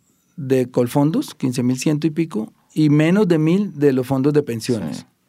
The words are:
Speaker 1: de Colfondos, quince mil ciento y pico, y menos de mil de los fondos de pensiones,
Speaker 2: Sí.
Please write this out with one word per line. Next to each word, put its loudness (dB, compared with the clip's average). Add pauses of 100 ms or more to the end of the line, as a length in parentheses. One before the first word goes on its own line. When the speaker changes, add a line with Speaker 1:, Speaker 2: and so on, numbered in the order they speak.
(360)
Speaker 1:
de -2
Colfondos, 0
quince -4
mil 0
ciento -2
y -2
pico, -6 (220)
y 2
menos 4
de 4
mil 0
de 4
los -2
fondos 0
de 4
pensiones, -6
Speaker 2:
Sí. -16 (260)